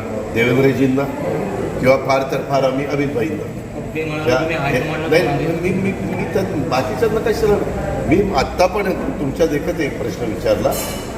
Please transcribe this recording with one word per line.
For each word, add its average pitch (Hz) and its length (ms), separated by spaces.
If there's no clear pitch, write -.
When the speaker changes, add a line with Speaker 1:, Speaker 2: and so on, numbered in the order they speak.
Speaker 1:
देवेंद्रजींना 127 680
किंवा 131 160
फार 135 260
तर 135 60
फार 135 140
आम्ही 135 240
अमितभाईंना. - 720
Speaker 2:
ते 156 100
म्हणाले 151 260
Speaker 1:
त्या-, 131 100
Speaker 2:
तुम्ही 160 160
हायकमांडला 156 520
Speaker 1:
नाही, 170 160
Speaker 2:
सांगितलं. 156 380
Speaker 1:
मी, 185 80
मी, 190 220
मी - 420
तर 190 80
बाकीच्यांना 165 760
कशाला, 208 360
मी 185 280
आत्ता 151 300
पण 180 260
तुमच्या 151 540
देखत 160 340
एक 131 180
प्रश्न 120 260
विचारला, 104 480